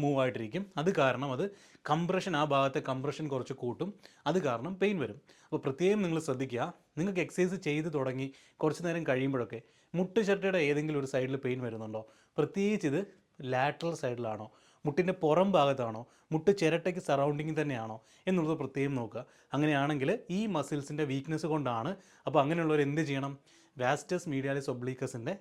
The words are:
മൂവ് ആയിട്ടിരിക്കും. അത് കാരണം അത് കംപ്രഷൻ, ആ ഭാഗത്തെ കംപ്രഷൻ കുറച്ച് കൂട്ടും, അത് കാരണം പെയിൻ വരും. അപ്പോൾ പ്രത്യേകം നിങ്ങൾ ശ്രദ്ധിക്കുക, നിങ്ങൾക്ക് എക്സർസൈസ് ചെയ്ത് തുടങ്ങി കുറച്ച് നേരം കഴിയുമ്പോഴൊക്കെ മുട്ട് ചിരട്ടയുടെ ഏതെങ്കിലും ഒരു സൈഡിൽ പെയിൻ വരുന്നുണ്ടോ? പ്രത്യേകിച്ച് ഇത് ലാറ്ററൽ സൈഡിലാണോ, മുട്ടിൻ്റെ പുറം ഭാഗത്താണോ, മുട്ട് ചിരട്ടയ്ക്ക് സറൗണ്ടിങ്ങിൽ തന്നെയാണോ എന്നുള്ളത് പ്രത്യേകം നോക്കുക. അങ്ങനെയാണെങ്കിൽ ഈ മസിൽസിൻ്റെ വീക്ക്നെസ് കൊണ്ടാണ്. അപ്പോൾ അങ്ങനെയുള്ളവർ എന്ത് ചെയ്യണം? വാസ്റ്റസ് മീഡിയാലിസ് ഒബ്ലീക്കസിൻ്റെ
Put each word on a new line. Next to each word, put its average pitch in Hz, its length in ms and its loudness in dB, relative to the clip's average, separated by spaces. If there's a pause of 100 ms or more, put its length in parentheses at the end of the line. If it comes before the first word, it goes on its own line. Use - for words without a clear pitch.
മൂവ് 143 180 4
ആയിട്ടിരിക്കും. 123 400 -2 (180)
അത് 165 100 2 (100)
കാരണം 135 360 2
അത് 151 80 -2 (460)
കംപ്രഷൻ, 175 500 0
ആ 151 120 4
ഭാഗത്തെ 139 280 4 (100)
കംപ്രഷൻ 135 420 -4
കുറച്ച് 131 300 -4
കൂട്ടും, 127 280 -4 (400)
അത് 175 160 2
കാരണം 127 340 -2
പെയിൻ 196 220 2
വരും. 104 160 -6 (280)
അപ്പോൾ 151 200 -4
പ്രത്യേകം 185 380 2
നിങ്ങൾ 165 140 0 (100)
ശ്രദ്ധിക്കുക, 127 360 -2 (340)
നിങ്ങൾക്ക് 180 280 -2
എക്സർസൈസ് 180 320 0 (100)
ചെയ്ത് 156 300 -2
തുടങ്ങി 131 300 -2 (340)
കുറച്ച് 156 240 0
നേരം 165 240 -2
കഴിയുമ്പോഴൊക്കെ 131 500 0 (380)
മുട്ട് 185 280 2
ചിരട്ടയുടെ 190 440 4
ഏതെങ്കിലും 151 320 2
ഒരു 135 120 -4
സൈഡിൽ 131 300 2
പെയിൻ 127 220 0
വരുന്നുണ്ടോ? 110 360 -6 (360)
പ്രത്യേകിച്ച് 196 520 2
ഇത് 147 100 2 (520)
ലാറ്ററൽ 143 500 0
സൈഡിലാണോ, 113 460 -4 (380)
മുട്ടിൻ്റെ 175 360 0
പുറം 160 340 6
ഭാഗത്താണോ, 131 460 2 (300)
മുട്ട് 160 180 4 (100)
ചിരട്ടയ്ക്ക് 170 460 2
സറൗണ്ടിങ്ങിൽ 147 540 2
തന്നെയാണോ 113 360 -2 (320)
എന്നുള്ളത് 165 320 2
പ്രത്യേകം 139 380 -2
നോക്കുക. 117 240 -6 (320)
അങ്ങനെയാണെങ്കിൽ 143 560 2 (260)
ഈ 202 40 0 (160)
മസിൽസിൻ്റെ 147 540 -2
വീക്ക്നെസ് 151 420 -2
കൊണ്ടാണ്. 131 380 0 (360)
അപ്പോൾ 139 160 4
അങ്ങനെയുള്ളവർ 156 440 2
എന്ത് 147 220 0
ചെയ്യണം? 139 240 -4 (500)
വാസ്റ്റസ് 151 500 0
മീഡിയാലിസ് 139 400 -2
ഒബ്ലീക്കസിൻ്റെ 127 680 -6